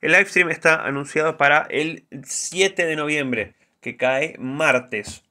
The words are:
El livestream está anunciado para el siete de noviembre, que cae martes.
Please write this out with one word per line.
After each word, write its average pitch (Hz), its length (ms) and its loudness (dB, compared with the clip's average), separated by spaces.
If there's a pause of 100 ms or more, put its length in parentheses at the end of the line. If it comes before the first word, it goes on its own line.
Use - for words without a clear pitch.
El 156 120 0
livestream 180 380 2
está 160 360 2
anunciado 143 500 -2
para 147 260 4
el 156 440 -4 (160)
siete 185 640 -2
de 160 100 -2
noviembre, 143 580 -2 (260)
que 120 160 -12
cae 135 420 -2
martes. 127 920 -2